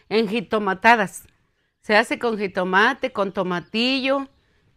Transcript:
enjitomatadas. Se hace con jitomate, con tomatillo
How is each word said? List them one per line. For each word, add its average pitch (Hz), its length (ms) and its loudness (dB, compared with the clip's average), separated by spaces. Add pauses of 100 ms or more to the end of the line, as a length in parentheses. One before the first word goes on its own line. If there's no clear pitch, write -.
enjitomatadas. 214 1120 0 (580)
Se 214 140 0
hace 240 240 2
con 233 180 -2
jitomate, 196 760 0
con 196 180 -2
tomatillo 247 960 -2 (500)